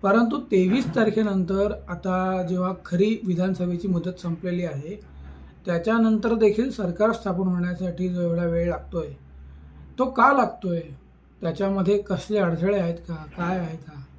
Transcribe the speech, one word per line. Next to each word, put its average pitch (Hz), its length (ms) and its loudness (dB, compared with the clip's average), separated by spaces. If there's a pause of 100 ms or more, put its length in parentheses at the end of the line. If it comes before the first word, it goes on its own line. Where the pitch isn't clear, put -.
परंतु 226 380 4
तेवीस 196 460 4 (100)
तारखेनंतर 202 760 2 (160)
आता 185 540 -2
जेव्हा 185 300 -2 (140)
खरी 208 300 2 (100)
विधानसभेची 180 640 -2
मुदत 175 340 -2
संपलेली 175 420 -4
आहे, 151 300 -8 (720)
त्याच्यानंतर 220 680 2
देखील 220 360 4
सरकार 208 420 0
स्थापन 190 360 -2
होण्यासाठी 180 600 -2
जो 180 140 -2
एवढा 170 220 0
वेळ 170 240 0
लागतोय, 165 380 -4 (920)
तो 254 120 4
का 254 220 6
लागतोय? 190 480 0 (640)
त्याच्यामध्ये 196 600 2
कसले 208 360 -2
अडथळे 180 400 2
आहेत 170 200 -2 (100)
का, 170 60 -6 (220)
काय 180 220 -2
आहे 160 180 -6
का 143 240 -16 (180)